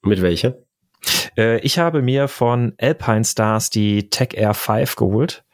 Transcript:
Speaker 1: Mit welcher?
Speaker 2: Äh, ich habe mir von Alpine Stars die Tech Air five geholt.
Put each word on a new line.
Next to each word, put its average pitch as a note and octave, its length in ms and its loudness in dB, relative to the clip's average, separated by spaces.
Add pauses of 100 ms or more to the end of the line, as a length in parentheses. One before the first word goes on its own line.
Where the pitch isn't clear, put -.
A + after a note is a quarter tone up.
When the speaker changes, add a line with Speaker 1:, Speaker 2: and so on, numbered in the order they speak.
Speaker 1:
Mit G2 220 2
welcher? F2+ 340 0 (800)
Speaker 2:
Äh, A2+ 260 2
ich - 180 -2
habe E3 220 2
mir C3+ 260 2
von A#2+ 500 0
Alpine A2+ 480 0
Stars A2 460 0
die G#2 380 0
Tech - 240 -2
Air G#2+ 200 0
five A2 420 -2
geholt. A2+ 480 0 (100)